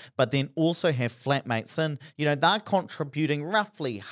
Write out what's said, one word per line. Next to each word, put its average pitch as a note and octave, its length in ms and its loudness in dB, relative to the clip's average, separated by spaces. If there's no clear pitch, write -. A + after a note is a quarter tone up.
but B2+ 160 2
then C#3 240 0
also E3 340 2
have B2 220 -2
flatmates C3+ 680 -2
in, D#3 200 -2
you D3 80 -2
know, D3 100 2
they're E3 240 4
contributing D3 840 -2
roughly E3+ 540 -2